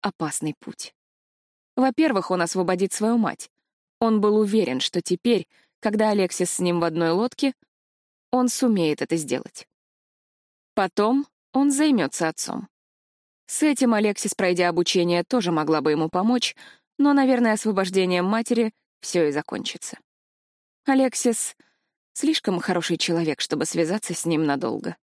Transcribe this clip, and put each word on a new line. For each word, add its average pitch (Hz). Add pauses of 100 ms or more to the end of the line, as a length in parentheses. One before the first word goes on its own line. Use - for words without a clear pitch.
опасный 156
путь. - (800)
Во-первых, 254
он 180
освободит 185
свою 226
мать. - (500)
Он 220
был 208
уверен, 208
что -
теперь, 185 (340)
когда 214
Алексис 185
с -
ним 175
в 165
одной 165
лодке, 247 (760)
он 254
сумеет 180
это 165
сделать. - (1040)
Потом 214 (260)
он 277
займётся 262
отцом. - (800)
С -
этим 262
Алексис, 208
пройдя 180
обучение, 175
тоже 180
могла 156
бы 151
ему 160
помочь, 233 (440)
но, 285
наверное, 254
освобождением 190
матери 226 (260)
всё 165
и -
закончится. - (880)
Алексис — 262 (560)
слишком 277
хороший 175
человек, 165
чтобы 151
связаться 170
с -
ним 160
надолго. 135